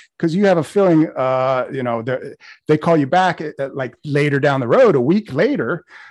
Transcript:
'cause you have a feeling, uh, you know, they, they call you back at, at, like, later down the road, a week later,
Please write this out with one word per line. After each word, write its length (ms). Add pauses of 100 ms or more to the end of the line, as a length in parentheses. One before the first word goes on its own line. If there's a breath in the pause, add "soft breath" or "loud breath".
(180)
'cause 160
you 140
have 100
a 60
feeling, 520
uh, 560
you 120
know, 180
they, 160 (500 loud breath)
they 100
call 200
you 100
back 340
at, 180
at, 160
like, 280
later 360
down 200
the 80
road, 280
a 60
week 320
later, 520 (260 loud breath)